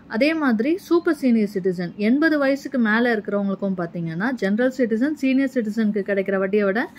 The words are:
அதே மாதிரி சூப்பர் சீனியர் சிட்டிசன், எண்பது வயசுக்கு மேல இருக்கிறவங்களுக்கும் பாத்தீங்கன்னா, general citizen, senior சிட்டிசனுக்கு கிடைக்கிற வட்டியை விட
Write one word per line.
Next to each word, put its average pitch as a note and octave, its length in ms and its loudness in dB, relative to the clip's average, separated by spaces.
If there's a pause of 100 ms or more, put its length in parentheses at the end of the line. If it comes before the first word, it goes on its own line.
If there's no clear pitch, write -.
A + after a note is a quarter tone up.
அதே C#4 280 2
மாதிரி C#4+ 440 0
சூப்பர் E4+ 360 0
சீனியர் A3+ 400 2
சிட்டிசன், F3+ 420 -4
எண்பது D4 420 2
வயசுக்கு C#4 400 0
மேல A#3 380 2
இருக்கிறவங்களுக்கும் G3 640 -4
பாத்தீங்கன்னா, E3+ 520 -4 (120)
general A3 360 0
citizen, A#3+ 340 0
senior C4+ 420 0
சிட்டிசனுக்கு G#3+ 560 0
கிடைக்கிற G3 260 0
வட்டியை G3 280 0
விட G#3 240 0 (100)